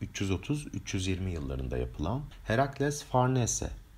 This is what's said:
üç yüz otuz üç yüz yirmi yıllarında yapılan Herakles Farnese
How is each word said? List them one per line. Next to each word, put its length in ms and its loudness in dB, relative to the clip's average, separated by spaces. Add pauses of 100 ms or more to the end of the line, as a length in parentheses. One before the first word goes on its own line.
üç 200 -6
yüz 100 2
otuz 420 -2
üç 200 -4
yüz 140 0
yirmi 240 0
yıllarında 460 -2
yapılan 440 -2 (220)
Herakles 600 2
Farnese 680 4 (280)